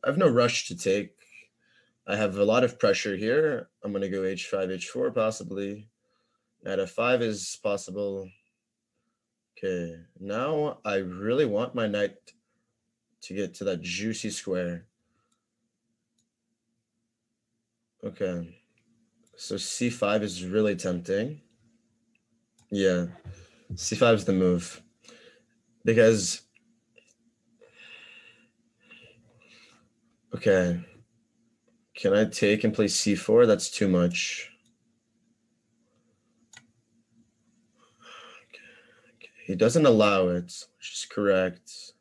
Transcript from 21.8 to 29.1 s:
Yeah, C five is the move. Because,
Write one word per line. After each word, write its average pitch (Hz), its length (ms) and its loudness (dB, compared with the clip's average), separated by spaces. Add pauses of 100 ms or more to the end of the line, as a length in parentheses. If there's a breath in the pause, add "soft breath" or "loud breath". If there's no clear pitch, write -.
Yeah, 92 340 2 (680 loud breath)
C - 180 -6
five 113 220 4
is 95 80 -4
the 98 80 0
move. 90 500 0 (1000 soft breath)
Because, 113 580 4 (4000 loud breath)